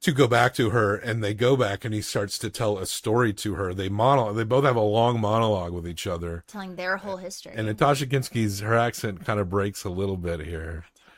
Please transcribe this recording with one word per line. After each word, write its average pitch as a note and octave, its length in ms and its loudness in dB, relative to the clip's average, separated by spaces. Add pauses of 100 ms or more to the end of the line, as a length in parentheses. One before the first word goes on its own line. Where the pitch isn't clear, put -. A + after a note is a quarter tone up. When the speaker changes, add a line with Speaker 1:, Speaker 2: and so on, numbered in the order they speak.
Speaker 1:
to - 120 2
go C3+ 140 6
back A#2+ 280 4
to A#2 160 2
her, G#2+ 260 2
and A2+ 260 -4
they G#2 120 0
go A#2+ 220 4
back, G2+ 280 0
and A2 80 -4
he G#2+ 80 -2
starts G2+ 380 -4
to A2 120 -8
tell G#2 280 -2
a F#2 80 -6
story A#2 480 2
to G2+ 200 -6
her. F2+ 200 -4
They F#2+ 140 -4
mono-, A2+ 440 4
they A2 120 -2
both B2+ 200 2
have B2+ 120 2
a A2+ 40 2
long A2+ 400 4
monologue G#2 520 2
with E2+ 140 -6
each E2+ 200 -8
other. E2+ 400 -6
Speaker 2:
Telling F#3+ 300 -12
their F3+ 200 -2
whole F#3+ 220 -8
history. F#3 360 -14
Speaker 1:
And A2 120 -4
Natasha C#3 400 2
Kinski's, A#2 540 -2
her A2 160 2
accent A2+ 500 -2
kinda G#2 180 0
breaks G2 400 -2
a G2 60 -4
little F#2+ 260 -2
bit E2+ 240 -4
here. D#2+ 460 -8 (320)